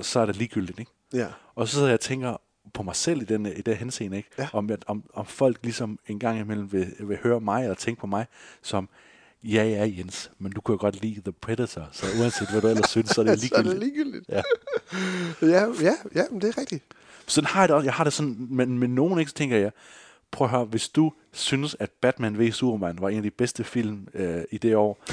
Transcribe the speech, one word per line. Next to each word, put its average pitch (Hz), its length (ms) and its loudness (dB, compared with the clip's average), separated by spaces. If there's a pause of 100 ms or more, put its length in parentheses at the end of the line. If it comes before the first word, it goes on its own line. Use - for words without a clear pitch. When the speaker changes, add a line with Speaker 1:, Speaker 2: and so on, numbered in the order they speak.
Speaker 1:
så - 180 0
er 110 60 4
det 101 100 -2
ligegyldigt, 98 440 -4
ikke? 117 120 -16 (200)
Speaker 2:
Ja. 123 140 -2 (280)
Speaker 1:
Og 117 140 -2
så 120 60 -4
sidder 143 140 4
jeg 120 60 6
og 110 60 4
tænker 127 360 -4 (380)
på - 80 -6
mig 90 140 -6
selv 160 260 0
i - 20 -8
den, 107 220 0
i 98 140 -6
den 110 140 0
henseende, 101 420 -6
ikke? 101 120 -8 (100)
Speaker 2:
Ja. 135 140 -4
Speaker 1:
Om, 104 180 -2
at, 101 160 -6
om, 104 180 -6 (100)
om 101 120 -8
folk 131 360 2
ligesom 113 440 -6
en 104 120 -8
gang 113 220 -2
imellem 104 320 -6
vil, 92 280 -2
vil 101 220 -4
høre 120 180 2
mig, 107 220 0
eller 104 120 -2
tænke - 260 -4
på 110 60 -8
mig, 101 200 -2 (360)
som 98 260 -4 (540)
ja, 110 220 2
ja, 107 340 2
Jens, 90 400 -10
men 98 140 -8
du 101 80 -8
kunne - 120 0
jo 98 80 0
godt 98 220 -2
lide 110 220 -4
The 95 80 -6
Predator, 110 600 -6
så - 140 -6 (140)
uanset 113 280 0
hvad 107 120 2
du 107 80 4
ellers 110 220 4
synes, 110 200 2
så - 100 2
er 107 40 4
det 107 160 4
Speaker 2:
<laughs> 123 80 -2
Så - 60 0
er 107 80 6
det 185 160 0
Speaker 1:
ligegyldigt. 277 460 -4
Speaker 2:
ligegyldigt. - 40 -
Speaker 1:
Ja. - 140 -2 (1000)
Speaker 2:
<laughs> 160 140 8
Ja, 202 100 4 (160)
ja, 180 100 6 (220)
ja, 170 160 2
men 208 100 -8
det 202 80 0
er 226 120 -4
rigtigt. 190 240 -8 (420)
Speaker 1:
Sådan 147 220 2
har 190 120 2
jeg 185 80 8
det 147 80 6
også. 147 100 4
Jeg 127 80 0
har 165 100 2
det 147 80 4
sådan, 127 380 -4
men, 127 280 2
men 123 160 2
nogen, 165 240 2
ikke, 151 120 0
så - 40 -16
tænker 131 220 0
jeg, 104 140 4 (600)
prøv - 140 0
at 113 40 0
høre, 123 140 2
hvis 113 240 -4
du 156 240 4 (200)
synes, 139 460 -2
at - 120 -4
Batman 113 480 0
v 113 140 4
Superman 101 480 0
var 95 80 0
en 104 80 0
af 107 60 -2
de 101 80 -2
bedste 120 340 -2
film, 107 500 -4
øh, 85 360 -2
i 110 80 -6
det 113 180 4
år, 107 360 2